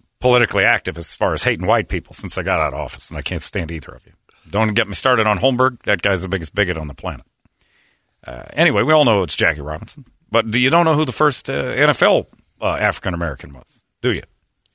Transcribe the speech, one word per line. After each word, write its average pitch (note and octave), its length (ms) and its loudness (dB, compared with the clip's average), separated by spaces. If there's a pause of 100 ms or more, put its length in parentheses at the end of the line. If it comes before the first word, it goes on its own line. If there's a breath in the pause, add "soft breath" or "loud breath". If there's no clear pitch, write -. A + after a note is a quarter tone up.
(180)
politically A#2+ 460 4
active G#2 340 0
as - 160 -6
far F#2+ 180 0
as D#2 120 -2
hating G#2 240 -2
white A2 200 2
people - 240 -6
since - 240 -6
I F2+ 60 -4
got F2 180 0
out C#2+ 140 0
of C#2+ 60 -6
office, - 280 -10
and D#2 80 -10
I D2 60 -6
can't E2+ 180 -4
stand E2 300 -4
either D#2+ 220 -10
of B1 120 -20
you. - 80 -20 (380)
Don't G#2+ 240 2
get A2 140 0
me G2 60 -6
started A#2+ 340 2
on G2+ 100 2
Holmberg. B2+ 460 2
That G2+ 180 0
guy's F#2+ 200 0
the F#2 60 -6
biggest F2 280 -4
bigot F2+ 200 0
on D#2 120 -6
the C#2+ 60 -10
planet. D2+ 300 -10 (1000)
Uh, B1 160 -14 (100)
anyway, A2 300 2
we C#3+ 100 2
all D#3 120 6
know G#2+ 180 4
it's - 140 -4
Jackie D#2+ 240 0
Robinson. D#2 440 -10 (240)
But A2+ 220 0
do A2+ 80 0
you B2 100 2
don't E3 160 4
know D#3+ 100 4
who D3+ 100 2
the C3 80 -6
first, - 360 0
uh, C3+ 40 -4
N C#3 380 0
F - 120 2
L, F3+ 240 2 (340)
uh, A2 140 0
African-American E2+ 800 -2
was, - 320 -20 (180)
do B2+ 100 0
you? D#2 120 -6 (500)